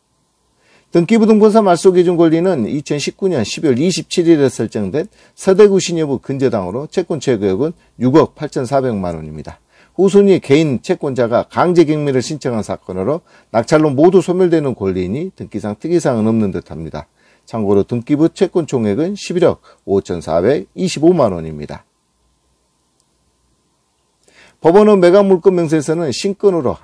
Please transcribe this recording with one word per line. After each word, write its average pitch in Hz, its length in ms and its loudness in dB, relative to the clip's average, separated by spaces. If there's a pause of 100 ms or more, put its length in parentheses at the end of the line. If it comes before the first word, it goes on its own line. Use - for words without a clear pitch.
(920)
등기부등본사 214 720 4
말소 185 300 4
기준 175 260 2
권리는 165 500 2
이천십구 147 600 -6
년 156 140 -2
십이월 135 360 -2
이십칠 165 500 -2
일에 143 220 4
설정된 113 560 -6 (280)
서대구 190 460 4
신여부 156 380 -4
근저당으로 123 720 -4
채권 170 320 -6
최고액은 110 520 -2 (280)
육억 127 340 2
팔천사백만 123 800 -4
원입니다. 78 460 -14 (340)
후순위 196 440 4
개인 139 420 0
채권자가 123 680 -2
강제 165 340 2
경매를 143 380 -2
신청한 123 400 -6
사건으로 95 580 -6 (300)
낙찰로 156 400 0
모두 170 300 4
소멸되는 165 560 0
권리이니 95 580 -4
등기상 104 460 -10
특이사항은 147 480 -2
없는 110 240 0
듯합니다. 80 560 -12 (380)
참고로 101 360 0
등기부 139 460 -2
채권 175 400 -4
총액은 131 480 -2
십일억 170 440 -2 (260)
오천사백이십오만 123 1500 -2
원입니다. 78 520 -12 (2750)
법원은 202 400 6
매각 180 260 6
물건 190 300 2
명세서는 160 560 -2
신건으로 175 720 -2